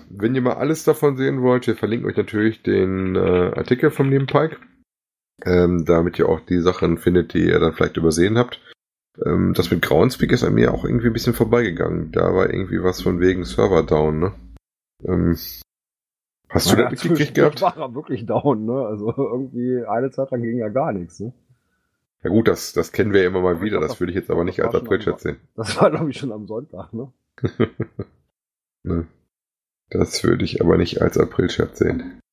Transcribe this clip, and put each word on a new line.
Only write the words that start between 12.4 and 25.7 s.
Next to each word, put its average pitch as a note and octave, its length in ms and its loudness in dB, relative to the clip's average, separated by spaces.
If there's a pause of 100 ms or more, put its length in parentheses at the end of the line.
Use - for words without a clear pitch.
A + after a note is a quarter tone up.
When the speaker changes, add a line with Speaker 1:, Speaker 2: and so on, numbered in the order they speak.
Speaker 1:
irgendwie F#2+ 300 -4
was F2+ 200 -2
von F2+ 180 0
wegen F#2 260 2
Server F#2+ 380 2
down, D#2 360 0
ne? F2+ 120 -2 (760)
Ähm, F2+ 320 0 (1120)
hast - 220 0
du - 60 6
Speaker 2:
Ja, - 120 4
Speaker 1:
das - 20 -4
mitgekriegt D3+ 440 0
Speaker 2:
zwischendurch C#3+ 220 4
Speaker 1:
gehabt? - 40 -6 (160)
Speaker 2:
war - 0 -
er C3+ 180 -10
wirklich B2 300 -8
down, A2 400 0
ne? A#2 80 -2 (140)
Also G#2+ 280 -4
irgendwie B2 680 -4
eine A#2 240 -2
Zeit C3+ 220 -6
lang A#2+ 100 -4
ging A#2 160 -4
ja A2 120 -4
gar C3+ 240 -2
nichts, F2 260 -10
ne? A2 120 -10 (920)
Speaker 1:
Ja E2 80 -2
gut, A2 160 4
das, - 260 -2
das E2+ 180 -2
kennen G2+ 220 0
wir G2 80 6
ja F2+ 60 4
immer F#2 140 0
mal F#2 120 2
Speaker 2:
Aber E2 60 -2
ich G2 60 -4
Speaker 1:
wieder. G#2 120 -2
Speaker 2:
glaub, D#2+ 60 0
Speaker 1:
Das - 80 -4
Speaker 2:
das, - 100 -12
Speaker 1:
würde F2 100 -2
ich F#2+ 60 -4
jetzt F2 140 -4
aber E2 120 0
Speaker 2:
das - 20 0
Speaker 1:
nicht F2+ 140 -6
Speaker 2:
war - 60 2
Speaker 1:
als - 80 -2
Speaker 2:
schon F2+ 80 0
am - 60 -10
Speaker 1:
April-Chat - 320 -2
Speaker 2:
Son-, E2+ 140 -6
Speaker 1:
sehen. - 80 -16 (140)
Speaker 2:
das A2 260 -8